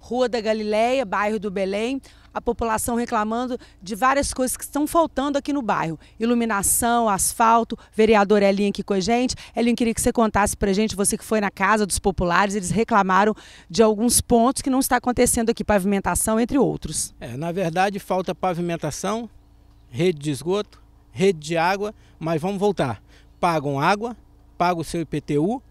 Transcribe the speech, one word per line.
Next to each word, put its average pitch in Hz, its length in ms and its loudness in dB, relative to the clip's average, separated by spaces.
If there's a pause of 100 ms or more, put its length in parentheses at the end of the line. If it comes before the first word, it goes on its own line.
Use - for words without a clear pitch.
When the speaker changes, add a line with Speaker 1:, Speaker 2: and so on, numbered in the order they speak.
Speaker 1:
Rua 247 180 0
da 233 140 -4
Galileia, 220 640 0
bairro 208 340 -2
do 202 120 -6
Belém, 202 500 -4 (320)
a - 80 -6
população 233 540 -2
reclamando 233 640 -2 (200)
de 190 140 -10
várias 269 400 0
coisas 254 240 -2
que - 60 -14
estão 294 240 -4
faltando 285 500 0
aqui 277 160 -4
no 285 80 -2
bairro. 160 380 -4 (200)
Iluminação, 233 880 0
asfalto, 226 720 2 (160)
vereador 208 480 4
Elinho 196 280 2
aqui 196 120 -6
com 202 140 -2
a 196 40 2
gente. 233 360 0 (200)
Elinho, 233 200 2
queria 226 180 0
que - 80 -4
você 240 100 2
contasse 214 460 2
pra 202 160 0
gente, 208 220 0
você 196 200 0
que - 80 -10
foi 214 160 0
na 202 120 -2
Casa 208 340 2
dos - 140 -4
Populares, 190 560 0
eles 180 160 -4
reclamaram 202 640 4 (340)
de 185 140 4
alguns 214 360 2
pontos 240 440 2
que 285 80 -2
não 262 80 2
está 262 160 0
acontecendo 240 560 2
aqui, 220 120 -4
pavimentação, 202 760 0
entre 247 180 0
outros. 156 640 -2
Speaker 2:
É, 123 180 -12
na 165 140 -6
verdade, 185 480 -2
falta 185 340 -4
pavimentação, 175 960 -4 (640)
rede 156 260 0
de 147 140 -6
esgoto, 175 500 -6 (300)
rede 185 260 2
de 156 180 -6
água, 196 380 0 (240)
mas 160 240 -2
vamos 196 160 -4
voltar. 170 420 0 (400)
Pagam 147 400 0
água, 208 380 0 (400)
pagam 175 240 0
o - 20 -4
seu 170 180 -6
I 156 40 -4
P 147 160 -6
T 147 160 -2
U 202 340 -2